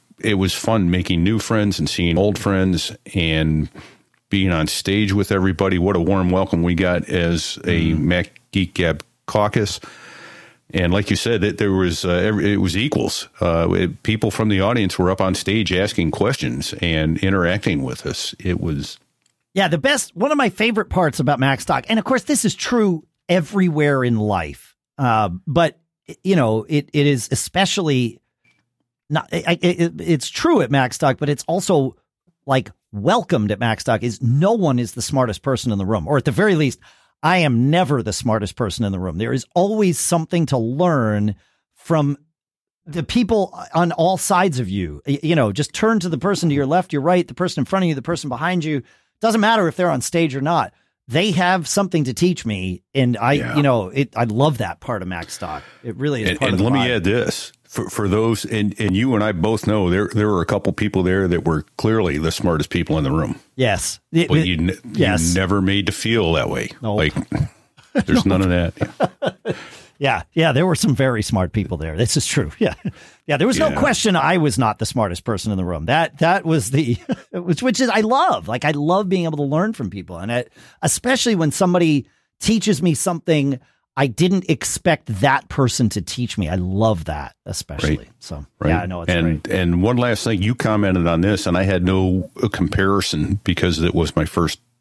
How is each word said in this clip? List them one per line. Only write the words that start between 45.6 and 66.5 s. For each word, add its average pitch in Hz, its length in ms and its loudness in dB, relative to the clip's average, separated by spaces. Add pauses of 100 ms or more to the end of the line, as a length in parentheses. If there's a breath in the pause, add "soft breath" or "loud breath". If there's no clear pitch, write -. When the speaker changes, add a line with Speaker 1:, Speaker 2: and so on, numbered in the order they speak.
Speaker 2:
turn 220 280 2
to 175 80 0
the 160 80 -2
person 175 320 0
to 143 60 2
your 139 120 0
left, 175 260 0
your 143 80 0
right, 175 260 2
the - 60 -16
person 170 280 -2
in 123 40 0
front 190 200 0
of 170 40 2
you, 156 60 0
the 135 80 -8
person 165 260 -4
behind 160 360 -2
you. 151 180 -2 (380 soft breath)
Doesn't 220 200 4
matter 208 280 4
if - 80 -6
they're 180 120 2
on 135 120 0
stage 165 340 0
or 139 60 -4
not. 143 320 0 (340)
They 170 240 0
have 180 360 2
something 180 360 0
to 131 100 -4
teach 175 320 0
me, 95 380 -4 (100)
and 123 240 2
I, 117 160 2
Speaker 1:
Yeah. 120 220 -2
Speaker 2:
you 147 80 2
know, 120 240 2
it, 131 300 -2
I 120 80 0
love 123 340 0
that 92 220 -6
part 110 200 -6
of 87 60 -8
Macstock. 85 540 -10 (200)
It 113 140 -10
really 135 280 -2
is 98 80 0
Speaker 1:
And, 90 80 -4
Speaker 2:
part - 120 0
Speaker 1:
and - 40 0
Speaker 2:
of - 40 0
the 98 100 2
Speaker 1:
let 127 40 2
me 127 140 2
Speaker 2:
vibe. 123 100 0
Speaker 1:
add 90 80 -2
this. - 480 -2 (140)
For, - 220 -6
for - 180 -2
those, 107 380 0
and, 104 340 -2
and 98 160 0
you 123 180 2
and 104 80 2
I 107 120 0
both 104 340 0
know 104 220 2
there, 95 180 2
there 107 220 0
were 95 120 2
a 82 40 -2
couple 98 260 -2
people 95 320 0
there 92 240 2
that 85 180 0
were 80 180 0 (140)
clearly 107 400 0
the 80 140 -2
smartest 80 380 -2
people 80 280 -2
in 76 60 0
the 67 80 -2
room. 78 280 -2 (180)
Speaker 2:
Yes. 110 420 -2 (140)
It, 165 160 2
Speaker 1:
But - 100 4
Speaker 2:
it, 160 80 2
Speaker 1:
you, 90 100 0
ne-, 82 160 0 (200)
Speaker 2:
yes. 104 400 2
Speaker 1:
you - 60 2
never 95 220 2
made 98 260 0
to 104 40 -2
feel 110 420 0
that 73 160 0
way. - 200 -4 (120)